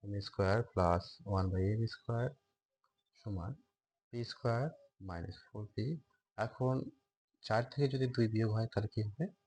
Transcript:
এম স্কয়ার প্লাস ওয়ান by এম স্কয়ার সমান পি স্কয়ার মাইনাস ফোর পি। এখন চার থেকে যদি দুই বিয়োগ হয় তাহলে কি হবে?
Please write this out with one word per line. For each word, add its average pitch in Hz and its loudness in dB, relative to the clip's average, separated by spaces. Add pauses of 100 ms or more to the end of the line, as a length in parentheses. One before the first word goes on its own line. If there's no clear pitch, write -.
এম 101 -6
স্কয়ার 98 2
প্লাস 87 4 (220)
ওয়ান 95 2
by 95 2
এম 107 2
স্কয়ার 117 -4 (960)
সমান 98 -6 (640)
পি 120 -6
স্কয়ার 117 0 (360)
মাইনাস 92 -8
ফোর 107 -12
পি। 110 -6 (520)
এখন 127 0 (680)
চার 110 2
থেকে 139 0
যদি 131 0
দুই 123 4
বিয়োগ 107 2
হয় 113 2
তাহলে 110 0
কি - -2
হবে? 104 -2 (220)